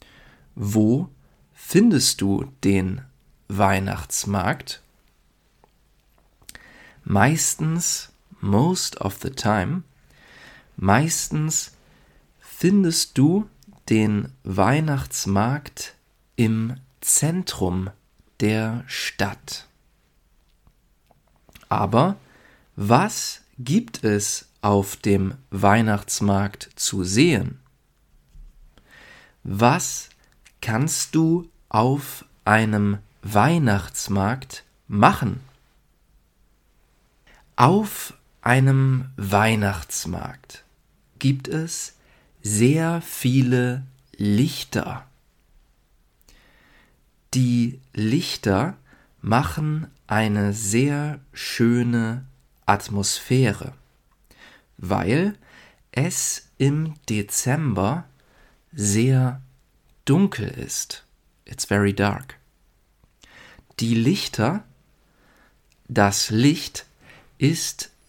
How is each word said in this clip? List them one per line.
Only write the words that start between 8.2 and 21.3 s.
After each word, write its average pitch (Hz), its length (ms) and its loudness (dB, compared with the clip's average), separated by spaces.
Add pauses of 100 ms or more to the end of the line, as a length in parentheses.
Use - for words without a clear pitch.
most 131 560 0
of 95 200 -6
the - 100 -6
time, 107 520 -2 (960)
meistens 151 960 -2 (680)
findest 180 800 0
du 170 320 4 (400)
den 107 420 2 (120)
Weihnachtsmarkt 123 1500 -2 (400)
im 113 400 0 (260)
Zentrum 95 880 -2 (500)
der 110 480 0
Stadt. - 800 -8 (2000)